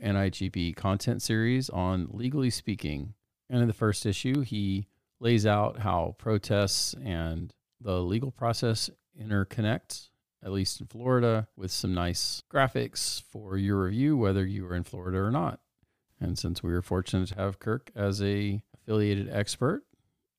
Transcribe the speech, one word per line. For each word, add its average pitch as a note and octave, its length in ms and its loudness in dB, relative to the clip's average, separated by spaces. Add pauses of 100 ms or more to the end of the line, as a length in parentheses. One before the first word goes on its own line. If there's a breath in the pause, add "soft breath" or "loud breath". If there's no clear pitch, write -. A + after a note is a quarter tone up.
N G2+ 140 2
I G2 120 2
G F#2 220 -4
P E2+ 220 -2
content G2+ 500 0
series A#2+ 480 0
on F2+ 400 0
legally B2+ 400 0
speaking. F#2 640 -4 (340)
And B2 140 2
in A#2+ 60 4
the A2 40 2
first G#2+ 340 0
issue, B2+ 340 0
he G2+ 480 -2 (320)
lays A#2 260 4
out G#2 320 4
how F2+ 400 0
protests G#2 840 0
and E2 500 -4 (260)
the F#2 220 0
legal A2+ 300 -2
process A#2 580 0 (280)
interconnect, G#2 920 -2 (340)
at F#2+ 80 -6
least G2 260 0
in - 80 -12
Florida, A#2 720 2
with F#2 140 -6
some - 240 -2
nice F2 480 -2 (100)
graphics B2+ 680 0
for G2 340 -8
your G2 260 4
review, A#2+ 320 2
whether G2 300 4
you F#2+ 220 -4
are F2+ 80 -6
in F2 100 -2
Florida F2+ 320 -4
or G2 140 2
not. D3 280 -2 (640)
And F2 180 -2
since - 240 -4
we E2+ 120 0
are F2 80 2
fortunate F#2 460 0
to - 80 -10
have F#2+ 220 -4
Kirk - 360 -4
as G2+ 260 0
a G2+ 400 0 (140)
affiliated G#2 580 0
expert, C3 520 -2 (540)